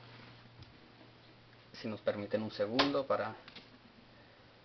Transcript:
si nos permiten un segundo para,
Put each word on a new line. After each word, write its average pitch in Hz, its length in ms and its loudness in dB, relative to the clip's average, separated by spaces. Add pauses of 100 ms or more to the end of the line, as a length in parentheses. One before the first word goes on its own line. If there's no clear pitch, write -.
(1700)
si - 140 -6
nos 104 120 -4
permiten 104 400 2
un 107 100 -2
segundo 135 560 4
para, 104 280 2 (1300)